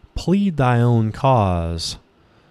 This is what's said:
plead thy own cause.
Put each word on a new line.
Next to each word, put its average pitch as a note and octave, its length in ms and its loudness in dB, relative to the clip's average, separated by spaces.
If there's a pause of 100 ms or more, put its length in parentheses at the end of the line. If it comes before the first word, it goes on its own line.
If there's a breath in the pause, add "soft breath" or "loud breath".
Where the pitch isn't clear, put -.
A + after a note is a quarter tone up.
(140)
plead G3 420 -2
thy B2 240 2
own A#2 320 2
cause. F2+ 840 -2 (520 soft breath)